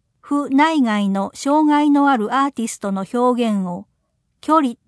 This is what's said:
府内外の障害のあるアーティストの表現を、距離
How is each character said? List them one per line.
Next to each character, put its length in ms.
府 280
内 320
外 300
の 240
障 340
害 220
の 180
あ 80
る 180
ア 120
ー 60
テ 100
ィ 60
ス 100
ト 140
の 200
表 380
現 160
を、 200
距 220
離 120